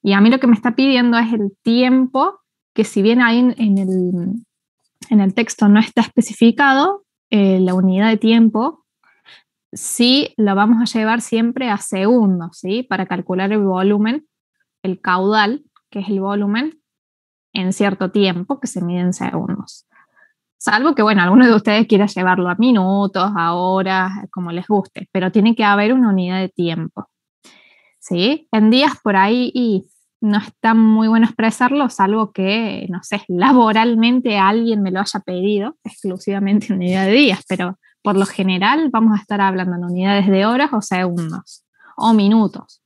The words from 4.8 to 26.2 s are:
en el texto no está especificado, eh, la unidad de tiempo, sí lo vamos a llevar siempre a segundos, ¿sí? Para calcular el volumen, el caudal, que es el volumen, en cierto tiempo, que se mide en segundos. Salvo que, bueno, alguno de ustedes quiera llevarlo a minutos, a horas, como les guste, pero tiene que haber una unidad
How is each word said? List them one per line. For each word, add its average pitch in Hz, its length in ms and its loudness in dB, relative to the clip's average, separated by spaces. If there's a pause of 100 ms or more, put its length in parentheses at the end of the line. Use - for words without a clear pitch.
en 214 100 4
el 190 140 0
texto 220 340 0
no 208 100 6
está 220 220 0
especificado, 269 1040 2 (240)
eh, 190 320 2
la 185 140 2
unidad 190 340 2
de 220 80 2
tiempo, 226 720 0 (840)
sí 254 680 0
lo 202 160 2
vamos 220 260 2
a 233 180 -2
llevar 220 220 -2
siempre 233 480 -4
a 202 80 -2
segundos, 190 840 0
¿sí? 208 220 -4
Para 190 220 -4
calcular 185 480 -4
el 214 80 0
volumen, 208 640 0 (560)
el 185 200 -8
caudal, 208 600 -2 (260)
que 208 80 -12
es 190 100 -8
el 196 120 -4
volumen, 208 600 -4 (720)
en 190 220 -4
cierto 190 360 -2
tiempo, 190 480 -2
que - 100 -10
se 180 140 -8
mide 175 180 -4
en 180 120 -2
segundos. - 760 -8 (720)
Salvo 269 360 0
que, 220 80 0
bueno, 208 200 2
alguno 220 240 6
de 233 80 4
ustedes 214 320 2
quiera 202 200 2
llevarlo 185 420 -2
a 180 80 -4
minutos, 196 800 0
a 170 180 -2
horas, 185 560 -2 (220)
como 175 180 -10
les 175 160 -10
guste, 196 460 -4
pero 185 180 -2
tiene 220 240 2
que 226 80 -2
haber 208 300 2
una 254 160 2
unidad 185 320 -2